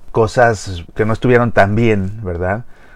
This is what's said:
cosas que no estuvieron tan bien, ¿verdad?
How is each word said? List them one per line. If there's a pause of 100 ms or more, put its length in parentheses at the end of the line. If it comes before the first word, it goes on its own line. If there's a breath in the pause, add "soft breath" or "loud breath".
(100)
cosas (100)
que
no
estuvieron
tan
bien,
¿verdad? (320 soft breath)